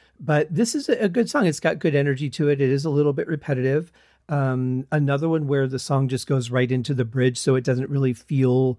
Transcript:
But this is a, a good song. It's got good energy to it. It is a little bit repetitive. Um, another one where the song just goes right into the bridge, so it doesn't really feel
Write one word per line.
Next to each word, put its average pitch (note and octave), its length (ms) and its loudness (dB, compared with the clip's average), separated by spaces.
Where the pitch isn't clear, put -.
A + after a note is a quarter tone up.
But D3+ 320 0
this A3+ 260 0
is C#4+ 120 -6
a, C#4 60 4
a G#3+ 160 0
good A#3 200 0
song. C4+ 160 0
It's D#3 140 0
got D#3+ 200 0
good D#3+ 140 0
energy C#3+ 360 0
to D3 180 -2
it. C#3+ 140 2
It C3+ 80 4
is C#3 160 0
a D#3+ 40 -2
little D3 220 2
bit C#3 160 -4
repetitive. C#3+ 640 -2
Um, C3 640 -2
another C#3+ 340 2
one D#3+ 200 0
where C3+ 200 0
the C3 100 -4
song C3+ 300 0
just B2+ 180 -4
goes B2+ 260 -2
right B2+ 200 2
into B2+ 220 -2
the B2+ 100 0
bridge, B2 340 0
so - 180 2
it B2+ 100 -2
doesn't C3 240 0
really C3+ 240 0
feel C3 640 0